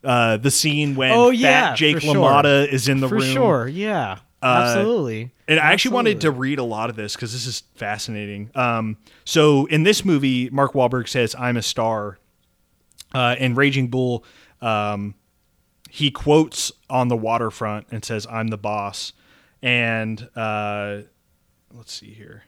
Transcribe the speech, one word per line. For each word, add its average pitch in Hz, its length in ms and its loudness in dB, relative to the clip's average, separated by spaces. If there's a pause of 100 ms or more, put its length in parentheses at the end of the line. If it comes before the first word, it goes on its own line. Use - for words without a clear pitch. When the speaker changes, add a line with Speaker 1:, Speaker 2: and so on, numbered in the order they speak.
Speaker 1:
Uh, 120 320 2
the 131 160 0
scene 147 420 0
when 131 160 2
Speaker 2:
Oh, 240 200 8
Speaker 1:
fat 262 80 2
Speaker 2:
yeah, 247 360 4
Speaker 1:
Jake 151 220 4
Speaker 2:
for 156 60 -2
sure. 147 120 2
Speaker 1:
LaMotta 143 540 6
is 131 200 -2
in 135 120 2
the 131 80 0
Speaker 2:
For 208 80 0
Speaker 1:
room. 262 160 0
Speaker 2:
sure, 190 340 2
yeah. 151 520 -4 (220)
Speaker 1:
Uh, 123 220 2 (140)
Speaker 2:
Absolutely. 139 560 -2 (160)
Speaker 1:
and 156 100 4
I 156 140 4
actually 226 220 0
wanted 233 260 0
to 156 80 2
Speaker 2:
Absolutely. 127 120 -2 (100)
Speaker 1:
read 143 100 -4
a 127 40 -2
lot 113 240 -4
of 117 60 -8
this 104 220 -10
'cause 113 160 -8
this 123 160 -8
is - 160 -10 (100)
fascinating. 104 800 -8
Um, 117 420 -2 (280)
so 151 420 4
in 156 160 2
this 208 220 2
movie, 131 460 2
Mark 135 240 -2
Wahlberg 123 340 0
says, 117 280 -2
"I'm 123 200 -2
a 113 60 -2
star." 110 560 -4 (920)
Uh, 123 280 0
in 127 160 0
Raging 135 320 2
Bull, 123 360 -4 (360)
um, 104 560 -4 (760)
he 147 200 -2
quotes - 600 0 (160)
on 127 200 0
the 123 80 0
waterfront 110 720 -4
and 110 140 -10
says, 110 260 -6
"I'm 113 180 -4
the 110 80 -6
boss." 104 560 -8 (500)
And, 113 720 -2
uh, 104 680 -6 (680)
let's 117 200 -20
see 104 220 -18
here. 107 340 -20